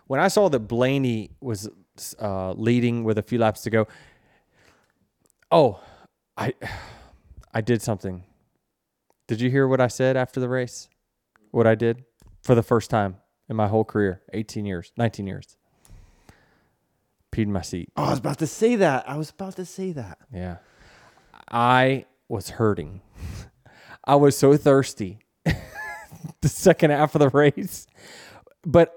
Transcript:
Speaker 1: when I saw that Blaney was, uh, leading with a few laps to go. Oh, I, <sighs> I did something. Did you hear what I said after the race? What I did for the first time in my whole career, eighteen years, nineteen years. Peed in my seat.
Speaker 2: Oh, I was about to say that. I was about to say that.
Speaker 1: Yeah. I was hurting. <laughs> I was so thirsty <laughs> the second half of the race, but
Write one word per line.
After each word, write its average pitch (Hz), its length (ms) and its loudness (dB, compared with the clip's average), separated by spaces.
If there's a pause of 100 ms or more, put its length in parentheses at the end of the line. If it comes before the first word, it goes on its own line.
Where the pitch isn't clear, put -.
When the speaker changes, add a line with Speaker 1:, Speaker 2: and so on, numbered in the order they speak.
Speaker 1:
when 135 120 -2
I 180 80 2
saw 196 220 2
that 131 120 0
Blaney 120 680 -2 (100)
was, 107 280 -8 (500)
uh, 95 340 -4
leading 117 500 0
with 110 140 -2
a 107 40 0
few 117 180 -4
laps 110 240 0
to 113 60 -10
go. 110 180 0 (1600)
Oh, 147 280 4 (580)
I, - 160 -4 (500)
<sighs> - 500 -20
I 113 80 -2
did 113 200 0
something. 92 420 -6 (1040)
Did 113 140 -4
you 127 80 0
hear 135 180 2
what 131 120 2
I 127 80 2
said 131 300 0
after 127 220 -4
the 123 100 -2
race? 127 400 -8 (600)
What 113 160 2
I 110 80 6
did 117 280 -2 (380)
for 127 140 4
the 117 80 6
first - 260 0
time 101 280 -2 (300)
in - 80 -8
my 107 120 2
whole 110 180 2
career, 98 360 -2 (120)
eighteen 110 320 -8
years, 92 320 -8
nineteen 110 300 -4
years. 95 280 -14 (1800)
Peed 110 120 -2
in 104 100 -2
my 92 80 -4
seat. - 340 -10
Speaker 2:
Oh, - 100 -4
I 139 40 -2
was 135 100 -2
about 139 200 -6
to 160 80 -2
say 233 280 0
that. 156 320 0
I 139 100 -10
was 156 120 -8
about 190 280 -14
to 185 80 -12
say 190 260 -8
that. 117 260 -12 (160)
Speaker 1:
Yeah. 90 240 -10 (920)
I 127 540 2 (220)
was 107 240 -8
hurting. 95 500 -2 (520)
<laughs> - 500 -20
I 135 120 4
was 143 220 6
so 143 200 6
thirsty 127 640 0 (120)
<laughs> - 140 -20 (960)
the 147 80 0
second 165 420 4
half 147 240 2
of 156 40 2
the 143 100 6
race, 147 580 0 (800)
but 165 320 4